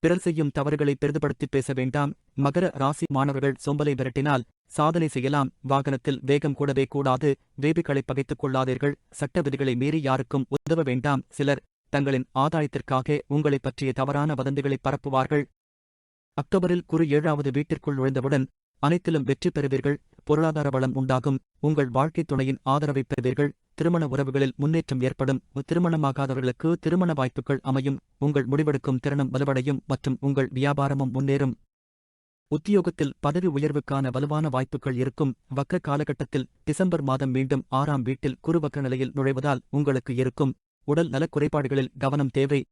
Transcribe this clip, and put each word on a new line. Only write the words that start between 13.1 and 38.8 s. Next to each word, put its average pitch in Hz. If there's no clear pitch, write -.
உங்களை 143
பற்றிய 135
தவறான 143
வதந்திகளை 135
பரப்புவார்கள். 139
அக்டோபரில் 180
குரு 165
ஏழாவது 147
வீட்டிற்குள் 147
நுழைந்தவுடன் 135
அனைத்திலும் 156
வெற்றி 139
பெறுவீர்கள். 139
பொருளாதார 151
வளம் 131
உண்டாகும். 131
உங்கள் 147
வாழ்க்கை 151
துணையின் 135
ஆதரவை 139
பெறுவீர்கள். 131
திருமண 165
உறவுகளில் 135
முன்னேற்றம் 143
ஏற்படும். 131
திருமணமாகாதவர்களுக்கு 139
திருமண 175
வாய்ப்புகள் 139
அமையும். 135
உங்கள் 139
முடிவெடுக்கும் 139
திறனும் 143
வலுவடையும் 135
மற்றும் 131
உங்கள் 139
வியாபாரமும் 139
முன்னேறும். 135
உத்தியோகத்தில் 165
பதவி 175
உயர்வுக்கான 143
வலுவான 147
வாய்ப்புகள் 131
இருக்கும். 131
வக்ர 139
காலகட்டத்தில் 143
டிசம்பர் 165
மாதம் 131
மீண்டும் 131
ஆறாம் 135
வீட்டில் 131
குரு 165
வக்ர 147